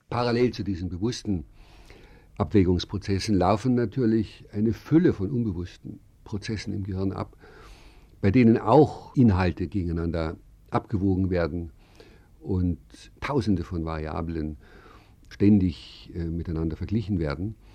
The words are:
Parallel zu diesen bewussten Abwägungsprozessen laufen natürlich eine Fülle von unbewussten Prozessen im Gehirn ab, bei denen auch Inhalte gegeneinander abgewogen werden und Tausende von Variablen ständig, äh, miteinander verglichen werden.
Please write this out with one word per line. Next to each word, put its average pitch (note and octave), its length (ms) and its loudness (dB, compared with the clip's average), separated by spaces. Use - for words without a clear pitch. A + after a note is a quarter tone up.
Parallel A#2+ 420 2
zu - 120 -8
diesen F2+ 260 -4
bewussten F2+ 560 -4
Abwägungsprozessen G2 1000 0
laufen G2+ 400 2
natürlich A2+ 760 -2
eine G#2+ 220 -2
Fülle D#3 400 2
von F#2+ 180 -6
unbewussten G#2+ 680 -6
Prozessen G2+ 500 -8
im G2 100 -6
Gehirn F#2+ 300 -4
ab, G2 240 -10
bei G2+ 100 4
denen A#2 260 8
auch - 580 4
Inhalte F#2 520 4
gegeneinander E2+ 680 -4
abgewogen F#2+ 580 0
werden E2+ 420 -2
und F2+ 380 0
Tausende G#2+ 420 0
von E2 220 -6
Variablen D#2+ 720 -6
ständig, G2+ 840 2
äh, E2+ 120 -6
miteinander E2 520 -4
verglichen F#2+ 420 -2
werden. D#2+ 360 -4